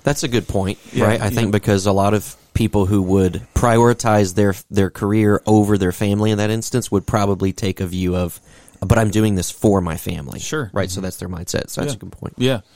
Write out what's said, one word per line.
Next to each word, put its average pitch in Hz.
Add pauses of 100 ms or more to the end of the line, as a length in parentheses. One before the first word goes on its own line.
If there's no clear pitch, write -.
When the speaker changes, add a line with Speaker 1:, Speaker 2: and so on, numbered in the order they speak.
Speaker 1:
That's 143
a 160
good 117
point, 95 (140)
Speaker 2:
Yeah, 90
Speaker 1:
right? 110
I -
Speaker 2:
yeah. 101
Speaker 1:
think 107
because 101
a 101
lot 98
of - (180)
people 104
who 101
would 92 (120)
prioritize 113
their, 101 (160)
their 98
career 104
over 107
their 92
family 104
in 104
that 104
instance 117
would 101
probably 98
take 95
a 95
view 90
of, 90 (400)
"But 98
I'm 110
doing 107
this 92
for 101
my 85
family." 76
Speaker 2:
Sure. 143
Speaker 1:
Right? 95
So 92
Speaker 2:
Mm-hmm. 95
Speaker 1:
that's 92
their 92
mindset. -
So -
that's 143
Speaker 2:
Yeah. 110
Speaker 1:
a -
good 92
point. -
Speaker 2:
Yeah. 127 (160)